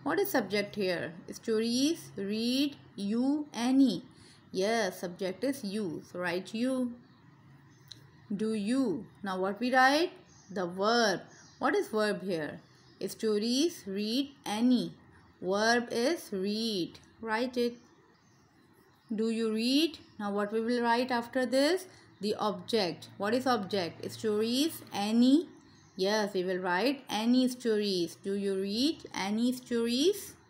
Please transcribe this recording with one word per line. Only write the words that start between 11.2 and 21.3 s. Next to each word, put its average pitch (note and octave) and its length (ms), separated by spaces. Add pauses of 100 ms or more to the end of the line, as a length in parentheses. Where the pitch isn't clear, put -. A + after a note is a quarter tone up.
What - 180
is G4 140
verb G#3 340
here? E3+ 380 (460)
Stories, A#3 800
read, G#3+ 440 (140)
any. A3 480 (480)
Verb A3 500
is D4 400
read. G#3 680 (220)
Write A#3 360
it. A#3+ 200 (1400)
Do A3 160
you A3+ 240
read? C4+ 440 (220)
Now G3+ 120
what G3+ 220
we A3+ 80
will A#3+ 220
write A#3+ 280
after A#3+ 340